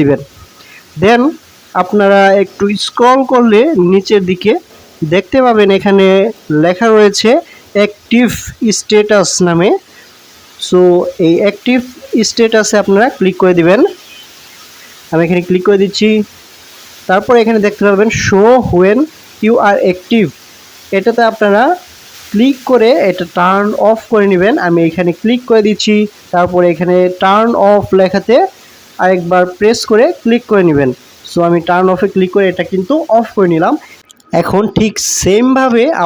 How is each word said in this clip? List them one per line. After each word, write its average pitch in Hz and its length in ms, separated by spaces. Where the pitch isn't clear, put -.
দিবেন। 143 200
Then 233 180
আপনারা 196 380
একটু 190 220
স্ক্রল 254 340
করলে 233 280
নিচের 196 380
দিকে 196 220
দেখতে 196 320
পাবেন 214 220
এখানে 196 280
লেখা 180 220
রয়েছে 214 340
অ্যাক্টিভ 220 480
স্ট্যাটাস 208 520
নামে। 170 240
So 180 120
এই 165 80
অ্যাক্টিভ 247 340
স্ট্যাটাসে 220 540
আপনারা 202 240
ক্লিক 185 240
করে 185 180
দিবেন। 185 200
আমি 165 140
এখানে 175 220
ক্লিক 180 200
করে 202 160
দিচ্ছি। 214 260
তারপর 202 320
এখানে 220 240
দেখতে 202 220
পাবেন 202 200
show 208 280
when 202 180
you 226 80
are 202 100
active, 190 380
এটাতে 233 340
আপনারা 208 320
ক্লিক 254 260
করে 233 200
এটা 175 140
টার্ন 190 280
অফ 226 100
করে 208 200
নেবেন। 190 220
আমি 170 220
এখানে 175 220
ক্লিক 247 280
করে 220 180
দিচ্ছি, 214 260
তারপরে 180 380
এখানে 175 240
টার্ন 214 280
অফ 202 120
লেখাতে 190 360
আরেকবার 180 400
প্রেস 208 200
করে 226 140
ক্লিক 233 280
করে 196 180
নেবেন। 143 220
So - 80
আমি 170 100
টার্ন 180 260
অফে 196 200
ক্লিক 185 220
করে 196 160
এটা 180 200
কিন্তু 190 220
অফ 226 80
করে 190 180
নিলাম। 190 200
এখন 190 220
ঠিক 208 140
সেমভাবে 240 640